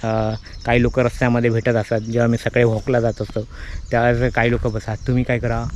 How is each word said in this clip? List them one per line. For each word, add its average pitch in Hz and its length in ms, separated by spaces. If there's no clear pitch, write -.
अ, 110 320
काही 120 160
लोकं 120 200
रस्त्यामध्ये 120 480
भेटत 113 180
असतात, 110 320
जेव्हा 117 260
मी 117 100
सकाळी 120 280
वॉकला 117 360
जात 110 220
असतो, 110 180
त्यावेळेस 120 420
काही 120 180
लोकं, 120 220
"बसा, 107 220
तुम्ही 123 300
काय 120 140
करा, 117 260